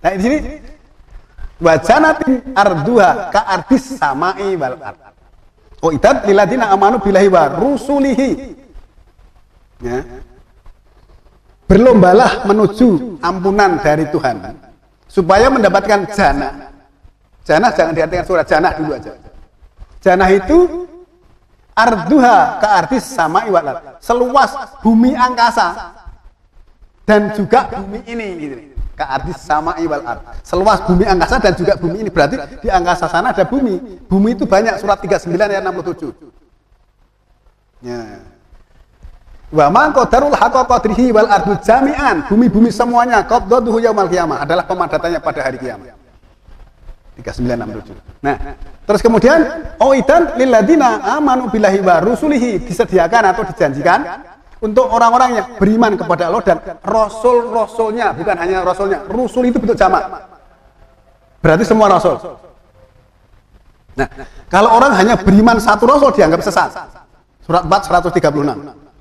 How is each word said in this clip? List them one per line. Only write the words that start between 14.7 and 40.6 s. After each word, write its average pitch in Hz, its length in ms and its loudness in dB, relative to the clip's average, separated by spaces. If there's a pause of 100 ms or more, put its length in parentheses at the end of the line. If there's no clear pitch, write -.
supaya 196 480 2
mendapatkan 202 640 0
jannah. 143 560 -2 (720)
Jannah 208 320 2
jangan 165 160 0
diartikan 160 320 -2
surga, 170 240 0
jannah 165 240 2
dulu 151 240 -6
aja. 107 160 -14 (880)
Jannah 185 320 2
itu 349 560 0 (880)
arduha 226 800 2
ka 208 100 0 (140)
ardis 247 240 -4
sama'i 190 480 -2
wal 170 80 2
ard. - 400 -12
Seluas 247 480 0 (320)
bumi 233 320 4
angkasa 233 800 -2 (1120)
dan 208 320 2
juga 226 320 0
bumi 208 400 -12
ini, 226 180 -8 (140)
gitu. 139 140 -10 (420)
Ka 139 160 -6
ardis 143 240 -8
sama'i 160 480 -4
wal 147 160 -4
ard. 117 400 -12
Seluas 190 400 0
bumi 180 240 2
angkasa 190 320 0
dan 190 160 2
juga 180 240 -2
bumi 170 240 -6
ini. 208 80 -6
Berarti 151 240 0 (240)
di - 80 -10
angkasa 175 400 0
sana 165 240 -2
ada 190 160 0
bumi. 226 640 -4
Bumi 196 240 2
itu - 80 -6
banyak, 214 400 0
surat 202 160 -2
tiga 170 240 -2
puluh - 80 -20
sembilan 185 240 0
ayat 196 80 -4
enam 185 160 -6
puluh 175 160 -8
tujuh. 147 160 -12 (1800)
Ya. 117 400 -14 (1300)
Wa 151 160 4
ma 277 240 2
qadarul 269 400 2
haqqa 254 320 2